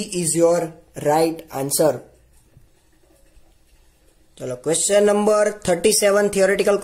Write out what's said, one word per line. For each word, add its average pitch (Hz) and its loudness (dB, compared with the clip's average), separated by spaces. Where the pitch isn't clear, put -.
is 160 -2
your 170 4
right 160 0
answer. 139 0
ચલો, 127 -10
question 196 2
number 208 2
thirty-seven, 202 2
theoretical 196 2